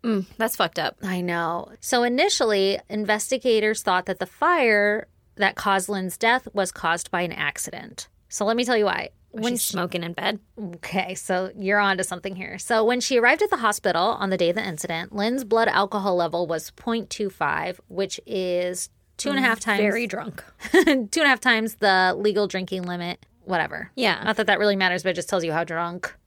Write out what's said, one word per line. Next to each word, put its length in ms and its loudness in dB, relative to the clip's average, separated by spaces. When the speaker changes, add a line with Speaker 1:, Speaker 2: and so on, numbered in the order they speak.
Speaker 1:
Mm, 220 0
that's 180 -2
fucked 240 0
up. 240 -2
Speaker 2:
I 180 -2
know. 480 -4
So 240 2
initially, 760 2
investigators 920 0
thought 240 2
that 120 -4
the 60 -4
fire 800 2
that 200 0
caused 340 0
Lynn's 280 -4
death 360 2
was 180 -2
caused 400 -4
by 100 -2
an 100 -2
accident. 760 -8
So 160 -4
let 120 2
me 80 0
tell 120 2
you 80 4
why. 240 -2
Speaker 1:
Was 120 -6
Speaker 2:
When 100 0
Speaker 1:
she 60 -2
Speaker 2:
she 140 -2
Speaker 1:
smoking 300 -4
in 100 -8
bed? 260 -2
Speaker 2:
Okay, 560 -6
so 400 -2
you're 240 0
onto 240 2
something 320 -8
here. 240 -12
So 240 2
when 160 4
she 200 2
arrived 240 6
at 80 2
the 60 0
hospital 460 2
on 280 0
the 60 0
day 120 4
of 60 0
the 120 -4
incident, 480 -8
Lynn's 280 -2
blood 240 2
alcohol 480 0
level 320 0
was 240 -4
point 400 -4
two 180 -4
five, 500 -2
which 360 -4
is 640 -2
two 120 -4
and 80 0
a 60 2
half 160 2
Speaker 1:
Mm, 60 -12
Speaker 2:
times 160 0
Speaker 1:
very 260 0
drunk. 360 -10
Speaker 2:
<laughs> 140 -10
two 160 8
and 300 2
a 100 4
half 120 4
times 360 2
the 420 4
legal 300 2
drinking 360 -6
limit, 400 -8
whatever. 500 -2
Speaker 1:
Yeah. 280 0
Speaker 2:
Not 140 0
that 100 0
that 120 4
really 160 4
matters, 280 0
but 80 0
it 40 0
just 140 -6
tells 140 0
you 100 -2
how 100 0
drunk 500 -6